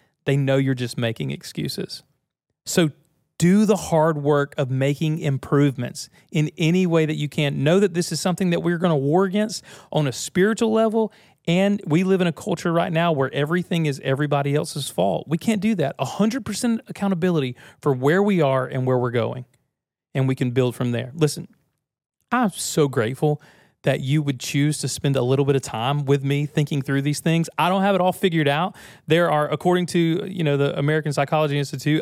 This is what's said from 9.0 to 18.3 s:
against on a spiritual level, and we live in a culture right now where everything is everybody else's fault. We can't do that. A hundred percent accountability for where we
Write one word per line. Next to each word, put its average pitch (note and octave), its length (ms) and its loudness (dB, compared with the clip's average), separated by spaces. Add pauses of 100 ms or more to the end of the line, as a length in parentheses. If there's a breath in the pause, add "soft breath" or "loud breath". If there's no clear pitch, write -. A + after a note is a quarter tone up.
against G#3 400 -2 (280 loud breath)
on D3 140 0
a C3 60 -2
spiritual G#3+ 600 0
level, A3 400 2 (380 soft breath)
and G3 380 2
we D#3+ 160 2
live F#3+ 160 2
in F3+ 80 2
a D#3+ 60 0
culture E3+ 400 -4
right E3+ 180 0
now E3 220 2
where C3+ 200 0
everything E3 520 0
is C#3+ 180 -2
everybody C#3+ 500 0
else's D3 360 -4
fault. - 400 -2
We D#3+ 80 0
can't A3 240 -2
do G#3+ 140 0
that. C#3 220 -2
A C#3 60 -6
hundred G#3+ 400 -2
percent A3+ 440 -2
accountability F3 680 -2 (240 loud breath)
for C#3+ 140 2
where C#3+ 280 4
we G3+ 200 2